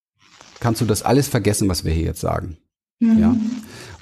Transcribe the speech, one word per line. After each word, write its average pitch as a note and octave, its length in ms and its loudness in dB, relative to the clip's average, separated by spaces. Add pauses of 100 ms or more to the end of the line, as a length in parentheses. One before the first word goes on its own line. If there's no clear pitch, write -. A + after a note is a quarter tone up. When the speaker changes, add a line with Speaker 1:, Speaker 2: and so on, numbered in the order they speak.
(600)
Speaker 1:
kannst A2+ 220 0
du A#2 40 0
das G#2 180 0
alles C3+ 240 2
vergessen, G2+ 420 0
was - 160 -2
wir D#2 80 -2
hier D#2+ 120 0
jetzt D#2+ 160 -6
sagen. E2 360 -4 (420)
Speaker 2:
Mhm. A3+ 200 4
Speaker 1:
Ja? A3 160 4 (680)